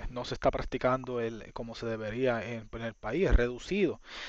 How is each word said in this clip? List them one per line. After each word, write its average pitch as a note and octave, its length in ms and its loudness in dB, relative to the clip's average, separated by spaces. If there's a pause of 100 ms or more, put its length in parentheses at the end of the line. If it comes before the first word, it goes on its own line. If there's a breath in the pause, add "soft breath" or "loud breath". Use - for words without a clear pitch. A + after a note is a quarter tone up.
(100)
no B2 140 -6
se - 100 -4
está C3+ 160 4
practicando B2+ 720 0
el, A2+ 320 -4
como A#2 240 -8
se A#2+ 100 -6
debería A2+ 580 0
en, A#2 280 -8
en A2+ 100 -8
el A2+ 120 -6
país, D3+ 340 0
es A2+ 80 8
reducido. B2 640 2 (280 loud breath)